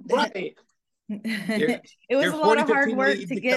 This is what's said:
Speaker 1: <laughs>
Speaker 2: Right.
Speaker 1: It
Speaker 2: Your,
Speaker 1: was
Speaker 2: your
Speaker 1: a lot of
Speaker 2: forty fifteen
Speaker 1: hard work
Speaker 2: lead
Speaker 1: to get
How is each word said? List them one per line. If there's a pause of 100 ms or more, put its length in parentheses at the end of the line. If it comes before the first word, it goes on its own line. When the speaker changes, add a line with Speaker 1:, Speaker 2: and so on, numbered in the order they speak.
Speaker 1:
<laughs>
Speaker 2:
Right. (520)
Speaker 1:
It
Speaker 2:
Your, (480)
Speaker 1:
was
Speaker 2:
your
Speaker 1:
a
lot
of
Speaker 2:
forty
fifteen
Speaker 1:
hard
work
Speaker 2:
lead
Speaker 1:
to
get